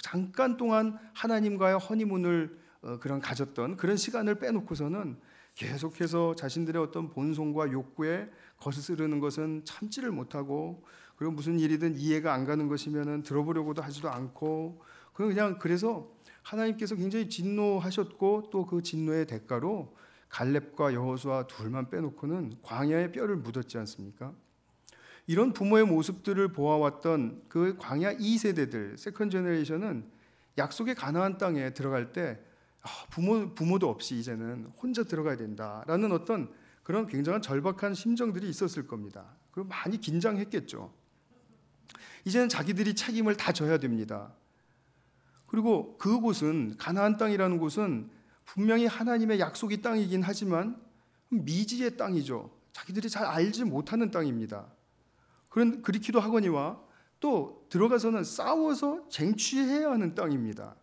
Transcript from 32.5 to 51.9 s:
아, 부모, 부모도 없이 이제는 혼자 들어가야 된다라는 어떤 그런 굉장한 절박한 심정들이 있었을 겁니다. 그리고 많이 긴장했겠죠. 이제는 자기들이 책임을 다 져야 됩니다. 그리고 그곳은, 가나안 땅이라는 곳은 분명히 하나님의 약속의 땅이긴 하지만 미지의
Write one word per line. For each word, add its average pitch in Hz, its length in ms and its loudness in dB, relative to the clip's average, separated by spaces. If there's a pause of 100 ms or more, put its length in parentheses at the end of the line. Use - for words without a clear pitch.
아, - 60 -14 (220)
부모, 196 440 2
부모도 175 340 4
없이 120 300 -4
이제는 117 480 -6 (100)
혼자 240 280 -2
들어가야 156 320 -2
된다라는 110 760 -2
어떤 170 400 0 (300)
그런 208 240 -2
굉장한 151 340 0
절박한 190 540 -2
심정들이 220 560 0
있었을 160 360 -2
겁니다. 101 480 -12 (160)
그리고 190 200 -8
많이 196 280 -4
긴장했겠죠. 175 920 -2 (1300)
이제는 233 240 4
자기들이 202 440 0
책임을 214 420 2
다 185 160 0
져야 156 260 4
됩니다. 110 560 -4 (1120)
그리고 220 500 2
그곳은, 165 800 2
가나안 202 400 2
땅이라는 190 420 2
곳은 160 520 0 (340)
분명히 226 420 4
하나님의 226 540 2
약속의 208 400 -2
땅이긴 208 420 2
하지만 196 560 0 (520)
미지의 220 680 0